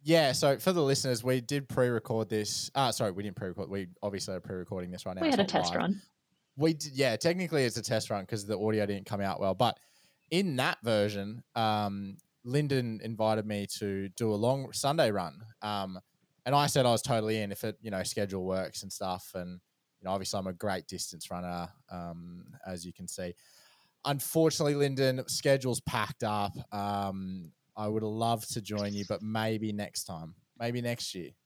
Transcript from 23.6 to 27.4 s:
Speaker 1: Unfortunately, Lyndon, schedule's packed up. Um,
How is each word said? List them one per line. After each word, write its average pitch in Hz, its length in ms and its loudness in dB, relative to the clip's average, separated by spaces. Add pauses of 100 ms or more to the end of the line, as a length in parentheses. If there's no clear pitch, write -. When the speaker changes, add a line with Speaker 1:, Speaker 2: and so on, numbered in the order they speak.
Speaker 1:
Unfortunately, 147 680 2
Lyndon, 135 540 2
schedule's 131 520 2
packed - 440 -2
up. 104 280 0 (200)
Um, 95 800 -4 (240)